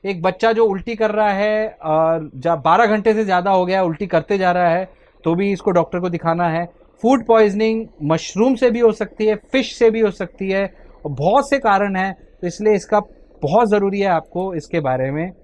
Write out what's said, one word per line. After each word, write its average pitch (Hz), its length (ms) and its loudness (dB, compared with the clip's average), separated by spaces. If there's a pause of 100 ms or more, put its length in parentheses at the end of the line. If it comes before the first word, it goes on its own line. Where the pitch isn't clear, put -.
एक 190 180 -6
बच्चा 185 300 0
जो 226 120 2
उल्टी 202 300 -2
कर 214 160 -2
रहा 208 200 0
है 214 380 -2 (140)
और 160 520 0
जा-, 160 300 -2
बारह 190 220 4
घंटे 214 280 2
से 220 100 0
ज़्यादा 185 260 0
हो 185 160 2
गया, 190 160 0
उल्टी 175 240 -2
करते 175 320 -2
जा 180 140 2
रहा 175 160 2
है, 180 200 0 (360)
तो 165 100 0
भी 202 180 0
इसको 196 180 -2
डॉक्टर 175 300 0
को 180 80 -4
दिखाना 170 400 -2
है। 165 160 -4 (380)
फूड 233 240 2
पॉइजनिंग 220 600 2 (160)
मशरूम 180 520 0
से 247 160 2
भी 226 100 -2
हो 226 120 6
सकती 214 340 -4
है, 214 80 2
फिश 247 420 -4
से 226 140 4
भी 226 100 -2
हो 214 100 2
सकती 190 400 -8
है, 196 140 -2 (400)
और 147 80 -8
बहुत 190 380 2
से 277 80 0
कारण 202 380 0
हैं, 190 160 -2 (280)
तो 180 60 -6
इसलिए 208 280 0
इसका 208 260 0 (420)
बहुत 202 260 2
ज़रूरी 196 320 0
है 196 80 0
आपको 180 460 -4
इसके 165 260 -4
बारे 131 300 -2
में 160 200 -6 (140)